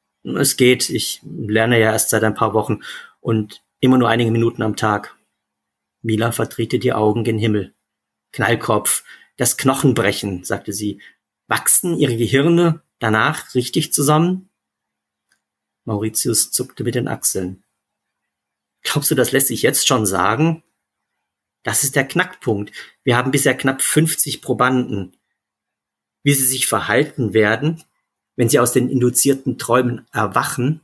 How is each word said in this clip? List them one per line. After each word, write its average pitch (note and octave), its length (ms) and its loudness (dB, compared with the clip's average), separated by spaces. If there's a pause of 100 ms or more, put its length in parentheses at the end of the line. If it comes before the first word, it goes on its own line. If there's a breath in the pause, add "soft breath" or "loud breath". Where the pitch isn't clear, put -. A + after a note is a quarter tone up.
(240)
"Es - 340 -2
geht. B2 320 4
Ich - 340 -6
lerne A2+ 560 0
ja A2 120 4
erst A2 180 0
seit A2 140 2
ein G#2+ 100 2
paar G#2+ 220 0
Wochen A2 240 0 (420 loud breath)
und G#2+ 400 -4 (200)
immer C3 180 6
nur A#2 100 2
einige A#2 220 2
Minuten A2+ 320 0
am G#2+ 120 -2
Tag." G#2 400 -2 (840)
Mila A2+ 300 0
verdrehte A2+ 480 -4
die B2 140 0
Augen G#2+ 300 2
gen A2 140 -2
Himmel. G#2 380 -2 (560)
"Knallkopf, G#2+ 720 0 (340 loud breath)
das - 200 0
Knochenbrechen", G#2+ 840 0
sagte G2+ 300 -6
sie. G#2 260 -6 (480 loud breath)
"Wachsen - 500 0
ihre B2 180 2
Gehirne D#3+ 680 2 (180)
danach A2+ 540 0
richtig B2+ 380 -2
zusammen?" E3 580 2 (1300)
Mauritius A2 680 -2
zuckte - 340 -6
mit A#2+ 100 -2
den A#2+ 140 -4
Achseln. F#2+ 540 -6 (1160)
"Glaubst - 300 -2
du, C#3+ 40 0
das B2 180 2
lässt C3 140 2
sich A#2+ 140 -4
jetzt - 240 2
schon A#2 200 2
sagen?" G#2+ 580 0 (1000)
"Das - 220 -2
ist C#3 140 -2
der C3+ 100 2
Knackpunkt. A#2 640 -2 (320 loud breath)
Wir A#2+ 140 2
haben B2+ 140 0
bisher C3+ 260 2
knapp C3+ 240 -2
fünfzig - 600 0
Probanden. B2 760 -2 (1040)
Wie C#3+ 100 4
sie C3+ 120 0
sich B2+ 200 -2
verhalten A2 680 0
werden, A2+ 500 0 (540)
wenn A#2+ 120 2
sie C#3+ 100 4
aus A#2+ 120 2
den B2 180 0
induzierten B2+ 680 0
Träumen B2 540 -2
erwachen, B2+ 720 -2